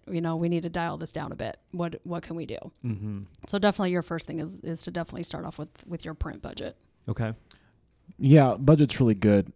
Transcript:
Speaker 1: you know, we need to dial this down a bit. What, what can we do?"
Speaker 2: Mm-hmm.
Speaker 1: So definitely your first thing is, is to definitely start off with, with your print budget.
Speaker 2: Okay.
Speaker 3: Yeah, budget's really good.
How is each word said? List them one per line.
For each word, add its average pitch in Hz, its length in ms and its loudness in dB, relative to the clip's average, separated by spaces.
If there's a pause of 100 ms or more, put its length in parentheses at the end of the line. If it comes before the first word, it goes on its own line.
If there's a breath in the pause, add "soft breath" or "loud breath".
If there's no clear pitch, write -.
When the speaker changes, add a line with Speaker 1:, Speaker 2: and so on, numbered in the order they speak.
Speaker 1:
you 170 120 -4
know, 165 160 -2
we 170 100 0
need 170 160 0
to 170 60 -6
dial 170 280 -6
this 165 140 -10
down - 220 -8
a - 20 -12
bit. - 240 -10 (120)
What, 170 340 -6
what 170 180 -8
can 165 140 -10
we 160 80 -8
do?" - 120 -10 (260)
Speaker 2:
Mm-hmm. 104 400 -6 (240)
Speaker 1:
So 202 120 -2
definitely 196 320 0
your 175 100 0
first 165 240 -8
thing 160 140 -8
is, 160 220 -10
is 165 220 -8
to 180 80 -10
definitely 170 320 -8
start 165 200 -10
off 170 160 -12
with, - 260 -16
with 170 200 -12
your 160 80 -10
print - 280 -10
budget. - 360 -12 (320)
Speaker 2:
Okay. 110 240 -4 (840 soft breath)
Speaker 3:
Yeah, 135 380 8
budget's 139 460 4
really 117 140 6
good. 101 400 4